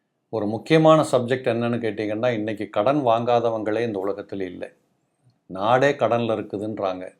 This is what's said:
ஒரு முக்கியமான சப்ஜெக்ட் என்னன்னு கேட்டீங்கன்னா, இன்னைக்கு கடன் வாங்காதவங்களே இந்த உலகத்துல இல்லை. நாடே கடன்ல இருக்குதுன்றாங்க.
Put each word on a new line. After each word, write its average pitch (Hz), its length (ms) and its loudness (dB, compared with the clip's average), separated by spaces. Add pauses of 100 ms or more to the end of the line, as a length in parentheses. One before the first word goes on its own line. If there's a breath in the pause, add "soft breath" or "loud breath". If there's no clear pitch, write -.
(320)
ஒரு 104 140 -2
முக்கியமான 156 560 6
சப்ஜெக்ட் 131 460 0
என்னன்னு 117 300 -2
கேட்டீங்கன்னா, 107 520 -4
இன்னைக்கு 107 380 -4
கடன் 131 340 0
வாங்காதவங்களே 117 800 2
இந்த 110 160 -4
உலகத்துல 98 480 -6
இல்லை. 90 220 -10 (840)
நாடே 120 420 2
கடன்ல 117 440 0
இருக்குதுன்றாங்க. 101 680 -6 (160)